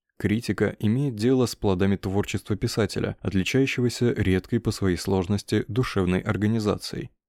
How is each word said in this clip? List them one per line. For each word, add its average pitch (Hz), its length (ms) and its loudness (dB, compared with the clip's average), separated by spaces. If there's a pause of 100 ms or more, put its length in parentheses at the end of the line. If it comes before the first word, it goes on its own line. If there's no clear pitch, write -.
(180)
Критика 104 600 0
имеет 123 360 0
дело 123 300 2
с - 100 -4
плодами 98 420 2
творчества 98 600 -4
писателя, 101 640 -2
отличающегося 120 920 0
редкой 92 480 0
по 113 100 -2
своей 92 260 0
сложности 98 720 0
душевной 95 520 2
организацией. 104 920 -2 (180)